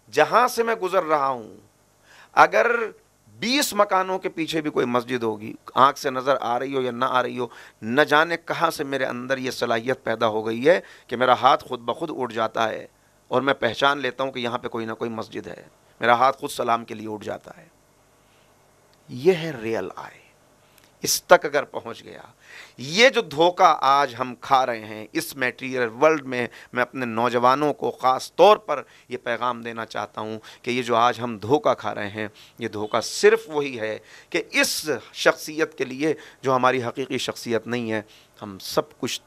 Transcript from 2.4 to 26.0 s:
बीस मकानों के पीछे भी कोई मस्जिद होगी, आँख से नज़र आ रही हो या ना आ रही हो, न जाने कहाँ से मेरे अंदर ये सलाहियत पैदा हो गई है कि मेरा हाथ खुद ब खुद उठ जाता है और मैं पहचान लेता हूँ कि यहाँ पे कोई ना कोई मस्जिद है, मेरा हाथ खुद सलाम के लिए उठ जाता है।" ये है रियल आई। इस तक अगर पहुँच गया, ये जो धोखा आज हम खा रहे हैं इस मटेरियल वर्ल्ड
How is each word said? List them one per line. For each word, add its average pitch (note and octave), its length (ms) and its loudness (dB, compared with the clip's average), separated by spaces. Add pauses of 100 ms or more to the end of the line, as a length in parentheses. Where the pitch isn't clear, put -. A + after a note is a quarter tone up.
बीस B3 340 0
मकानों F#3+ 460 0
के F#3 100 -6
पीछे D#3+ 320 -4
भी D3+ 80 -4
कोई D3 160 0
मस्जिद B2 380 -2
होगी, A2 320 -6 (220)
आँख C#3 200 6
से C#3 140 -4
नज़र C3 240 0
आ A#2+ 220 -2
रही C3+ 160 -6
हो C3+ 80 0
या B2+ 100 -4
ना A#2+ 140 -2
आ B2 160 2
रही B2 160 -6
हो, B2 140 -6 (320)
न B2 220 2
जाने D#3+ 320 2
कहाँ D#3+ 340 -2
से D#3+ 120 -8
मेरे C3+ 220 -4
अंदर B2+ 340 -6
ये B2+ 120 -4
सलाहियत A#2+ 540 -2
पैदा A#2 200 -2
हो A2 180 0
गई A2+ 180 -4
है F3+ 220 4 (260)
कि B2 60 -6
मेरा B2 180 4
हाथ B2+ 240 6
खुद B2 220 -10
ब A#2 140 -4
खुद D#3+ 160 -6
उठ B2 220 -6
जाता A2+ 340 -2
है - 240 -8 (420)
और B2+ 100 2
मैं C3+ 180 0
पहचान C#3 400 0
लेता C3 240 -4
हूँ C3+ 80 -4
कि C3 80 -10
यहाँ A#2+ 180 -4
पे B2 100 -8
कोई A2+ 180 -6
ना A2+ 80 -8
कोई A#2 160 -6
मस्जिद A2 380 -10
है, - 240 -18 (300)
मेरा A#2+ 140 6
हाथ C3 180 4
खुद C#3+ 160 -10
सलाम A#2 340 -2
के A#2 100 -14
लिए G#2+ 140 -12
उठ G#2+ 160 -10
जाता G2+ 340 -12
है।" E3 140 -20 (1400)
ये C#3+ 240 2
है D#3 300 -6
रियल G#2+ 340 -4
आई। - 220 -16 (840)
इस - 260 -2
तक F3 160 8
अगर C#3+ 180 -2
पहुँच A#2 380 -12
गया, - 320 -20 (460)
ये E3+ 300 4
जो A#3+ 120 2
धोखा F3 460 4
आज C#3 460 4
हम B2 300 -6
खा C3 200 4
रहे A#2+ 160 -4
हैं G#2+ 360 -12
इस D#3 220 -6
मटेरियल B2+ 500 -2
वर्ल्ड C#3 380 2